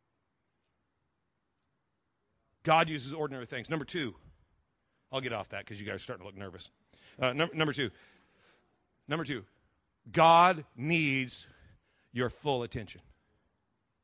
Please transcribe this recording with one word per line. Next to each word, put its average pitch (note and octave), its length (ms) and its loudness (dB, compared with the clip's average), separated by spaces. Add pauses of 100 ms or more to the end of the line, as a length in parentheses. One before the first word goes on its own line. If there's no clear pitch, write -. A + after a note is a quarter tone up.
(2750)
God D#3+ 260 4
uses C#3 240 -6
ordinary C#3 320 -8
things. B2 240 -10
Number D3+ 160 -4
two, C3+ 300 -6 (960)
I'll C3+ 80 -4
get B2 140 -6
off G2+ 160 -8
that G2+ 160 -12
'cause G#2 120 -14
you G2+ 80 -14
guys G2 100 -8
are - 20 -10
starting G2 240 -12
to F#2 40 -14
look G2 100 -20
nervous. F#2+ 340 -14 (480)
Uh, B2+ 160 0
num-, D#3 180 -2
number D3+ 220 -2
two. C3 160 -4 (1200)
Number D3+ 180 -4
two, B2 180 -8 (640)
God E3 540 8 (100)
needs C3+ 720 -2 (640)
your A#2+ 180 -2
full C3+ 320 -2
attention. A2 400 -10 (1000)